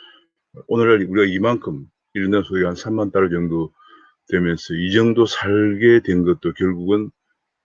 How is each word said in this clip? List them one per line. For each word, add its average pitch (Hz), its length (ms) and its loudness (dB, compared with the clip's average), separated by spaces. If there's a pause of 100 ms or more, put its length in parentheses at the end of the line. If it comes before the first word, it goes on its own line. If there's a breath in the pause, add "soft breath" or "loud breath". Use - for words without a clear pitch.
(680 soft breath)
오늘날 113 360 4
우리가 92 280 2
이만큼, 95 560 -4 (280)
일 98 140 -2
년 101 140 2
소득이 95 220 -2
한 90 100 -4
삼만 110 360 -6
달러 95 180 2
정도 82 420 -4 (560 soft breath)
되면서 87 460 -2
이 90 180 -4
정도 113 340 4
살게 107 760 2
된 90 220 0
것도 85 300 -2
결국은, 92 560 -2 (560)